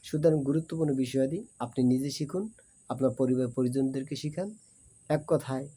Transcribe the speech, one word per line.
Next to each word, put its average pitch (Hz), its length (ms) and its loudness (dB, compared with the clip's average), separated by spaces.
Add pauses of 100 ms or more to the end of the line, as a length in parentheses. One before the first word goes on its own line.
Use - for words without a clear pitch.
সুতরাং 156 400 4
গুরুত্বপূর্ণ 156 500 0
বিষয়াদি 135 520 0 (140)
আপনি 123 240 -2
নিজে 127 260 2
শিখুন, 180 400 -4 (400)
আপনার 131 220 0
পরিবার 127 360 2
পরিজনদেরকে 131 680 -2
শিখান, 170 400 -6 (540)
এক 151 180 0
কথায় 139 500 0